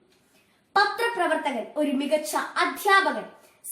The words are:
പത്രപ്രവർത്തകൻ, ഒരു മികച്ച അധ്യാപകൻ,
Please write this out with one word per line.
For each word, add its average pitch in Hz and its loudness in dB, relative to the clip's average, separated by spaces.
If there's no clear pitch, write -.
പത്രപ്രവർത്തകൻ, 370 0
ഒരു 294 0
മികച്ച 285 0
അധ്യാപകൻ, 349 2